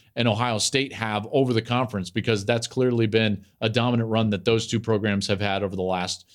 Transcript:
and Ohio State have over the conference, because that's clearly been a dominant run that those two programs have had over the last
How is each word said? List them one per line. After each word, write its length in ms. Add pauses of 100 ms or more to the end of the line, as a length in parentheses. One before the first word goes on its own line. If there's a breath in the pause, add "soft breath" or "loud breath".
(160 loud breath)
and 120
Ohio 300
State 340
have 400
over 220
the 80
conference, 480
because 340
that's 220
clearly 400
been 400 (160 soft breath)
a 80
dominant 400
run 220
that 120
those 240
two 120
programs 480
have 120
had 240
over 120
the 80
last 520